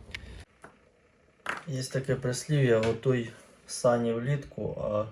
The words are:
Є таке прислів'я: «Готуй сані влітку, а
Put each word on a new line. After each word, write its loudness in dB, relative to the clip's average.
Є -4
таке -2
прислів'я: 4
«Готуй 2
сані 2
влітку, -4
а 0